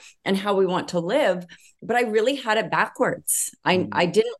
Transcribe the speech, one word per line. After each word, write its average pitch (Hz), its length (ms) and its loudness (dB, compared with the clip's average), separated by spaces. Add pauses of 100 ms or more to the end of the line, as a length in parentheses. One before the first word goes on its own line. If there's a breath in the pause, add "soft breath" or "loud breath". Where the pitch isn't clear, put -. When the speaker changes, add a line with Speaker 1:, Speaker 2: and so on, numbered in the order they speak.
(240 loud breath)
Speaker 1:
and 190 120 0
how 196 200 -2
we 190 100 4
want 180 220 -2
to 175 100 -2
live. 185 480 0 (340 loud breath)
But 226 160 -2
I 247 40 2
really 226 340 2
had 240 240 0
it 165 140 -2
backwards. - 840 -2 (100)
I, 180 120 2
Speaker 2:
Mm. 185 160 -2
Speaker 1:
I 175 140 2
didn't 220 340 2